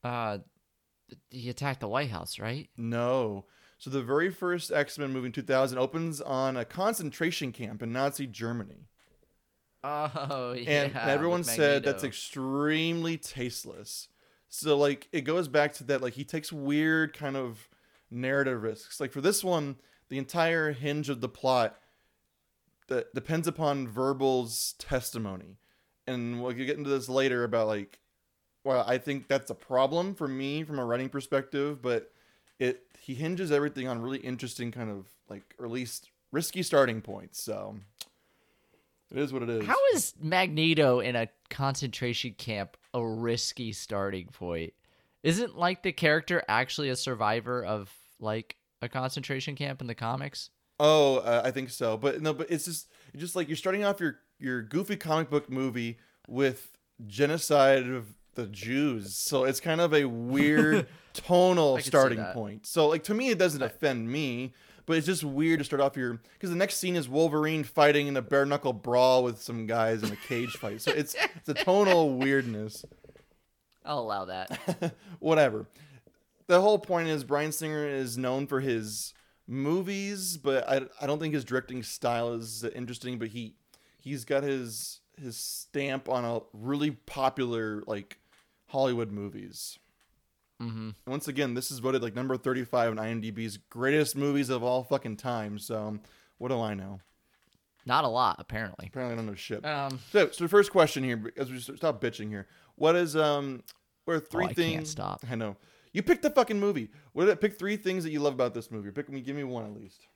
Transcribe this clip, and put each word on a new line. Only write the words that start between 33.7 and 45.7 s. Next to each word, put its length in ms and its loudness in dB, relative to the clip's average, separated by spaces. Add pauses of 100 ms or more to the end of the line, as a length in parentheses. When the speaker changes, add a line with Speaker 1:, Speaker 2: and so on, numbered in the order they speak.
Speaker 2:
on 140 -4
really 180 -4
interesting 520 -8
kind 200 -8
of, 160 -10 (220)
like, 280 -16
or 80 -10
at 60 -6
least 400 -8 (200)
risky 300 -4
starting 400 4
points. 400 -12
So 360 -8 (1300)
it 80 -8
is 140 -2
what 120 -4
it 60 -6
is. 160 -2
Speaker 1:
How 120 2 (160)
is 280 -2
Magneto 800 4
in 160 -2
a 140 -2 (200)
concentration 880 -4
camp 400 -6 (160)
a 120 -2
risky 640 -2
starting 560 -4
point? 460 -6 (500)
Isn't, 340 0
like, 240 0